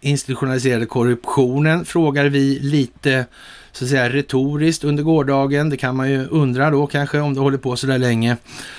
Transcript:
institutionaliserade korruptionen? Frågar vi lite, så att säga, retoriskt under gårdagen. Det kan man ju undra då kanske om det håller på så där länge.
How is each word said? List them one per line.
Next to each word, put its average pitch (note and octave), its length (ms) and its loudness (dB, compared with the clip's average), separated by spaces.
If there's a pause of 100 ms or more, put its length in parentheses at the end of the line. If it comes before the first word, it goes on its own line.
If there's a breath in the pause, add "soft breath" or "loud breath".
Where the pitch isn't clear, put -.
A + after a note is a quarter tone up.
institutionaliserade C3 840 -2
korruptionen? C3 1000 0
Frågar C#3+ 400 0
vi C#3 340 2
lite, C3+ 680 0 (460 loud breath)
så - 140 -8
att B2+ 60 -2
säga, B2+ 180 2
retoriskt C#3+ 720 -2
under D3 200 0
gårdagen. C#3+ 680 2
Det C#3 80 -4
kan C3 180 -2
man C3 140 0
ju C3 180 0
undra C#3 420 2
då C#3+ 180 2
kanske C#3+ 320 -2
om D3 140 -2
det C3+ 60 -4
håller C#3 180 2
på B2+ 180 -4
så C3+ 120 -4
där C3 100 2
länge. A#2+ 400 2 (420 loud breath)